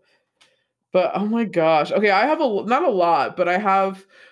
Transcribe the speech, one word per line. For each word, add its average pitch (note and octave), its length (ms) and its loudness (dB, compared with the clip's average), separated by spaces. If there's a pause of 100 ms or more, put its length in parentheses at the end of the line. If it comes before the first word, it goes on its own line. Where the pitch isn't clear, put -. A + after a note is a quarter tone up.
(920)
But, F3+ 220 0
oh G3 120 -2
my A3+ 180 -2
gosh. D#3+ 460 0
Okay, G3+ 200 0
I G3 160 2
have D#4 120 0
a D#4+ 40 -2
l-, G#3+ 220 -2
not B3+ 180 0
a F4+ 60 0
lot, E3+ 480 0
but F3 120 0
I F3+ 80 0
have, G3 480 -2 (260)